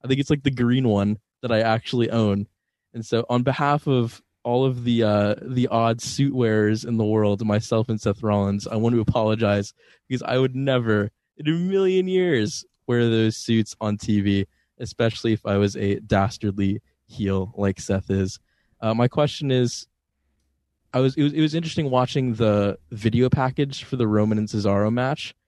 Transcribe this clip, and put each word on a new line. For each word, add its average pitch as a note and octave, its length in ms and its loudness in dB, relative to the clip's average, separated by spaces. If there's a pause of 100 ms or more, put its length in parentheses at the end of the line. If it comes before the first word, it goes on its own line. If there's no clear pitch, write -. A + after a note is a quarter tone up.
I - 40 -10
think C3+ 120 0
it's, C#3 100 -2
like, C#3+ 140 0
the C#3+ 60 2
green B2 380 0
one G2+ 300 2 (240)
that A#2 100 -2
I A2 80 2
actually A2+ 500 0
own. G2+ 360 0 (480)
And A2+ 100 -10
so A#2 240 -2
on B2 140 0
behalf C#3+ 440 0
of B2 360 0 (220)
all B2 200 0
of B2 200 -2
the, A#2 180 2
uh, G#2 400 2
the B2 260 -2
odd A2+ 320 0
suit C#3 340 -2
wearers A2 500 0
in A#2 120 -4
the A2 80 0
world, G#2+ 400 0
myself G#2+ 460 0
and G#2+ 100 -2
Seth G2+ 220 -2
Rollins, G2+ 440 0
I A2+ 100 -6
want A#2 180 0
to A#2 60 2
apologize G#2+ 760 0 (340)
because B2+ 140 -4
I B2 160 -2
would C3 180 0
never A#2 540 0 (260)
in D3+ 120 -4
a D#3+ 40 2
million F#3 560 0
years F3 560 0 (220)
wear A#2+ 220 2
those A2 280 2
suits A2+ 440 0
on G#2 180 -2
T G#2 220 0
V, G2 260 0 (320)
especially A#2 560 -2
if - 100 -6
I G2+ 140 0
was G2+ 180 0
a G2+ 240 -2
dastardly G2+ 800 0 (260)
heel F#2+ 500 -4
like G2 220 -2
Seth F#2+ 320 -4
is. F#2+ 280 0 (420)
Uh, A2+ 140 0
my A#2+ 140 4
question D3+ 420 -2
is, B2+ 360 0 (1080)
I B2+ 60 2
was, C3 160 2
it D3 80 2
was, D3 100 2
it D#3 80 0
was D3+ 120 0
interesting D#3+ 360 -2
watching B2+ 440 0
the G#2 440 2 (120)
video A#2 380 2
package C#3 560 -2
for - 120 -6
the A#2+ 100 0
Roman G#2+ 320 2
and G#2+ 100 -2
Cesaro G2+ 440 0
match B2+ 420 -4 (140)